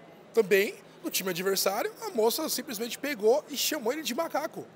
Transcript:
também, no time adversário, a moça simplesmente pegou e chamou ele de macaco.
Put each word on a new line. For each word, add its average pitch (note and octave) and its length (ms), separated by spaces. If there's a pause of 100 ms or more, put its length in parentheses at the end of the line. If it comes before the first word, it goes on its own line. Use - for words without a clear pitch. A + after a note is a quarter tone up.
(340)
também, G#3 420 (280)
no E4+ 60
time F#3+ 200
adversário, G3 640 (100)
a A4 80
moça A#3+ 400
simplesmente A#3 480
pegou C4 520
e D4 60
chamou B3+ 380
ele D#4 80
de B3 120
macaco. D4+ 520 (100)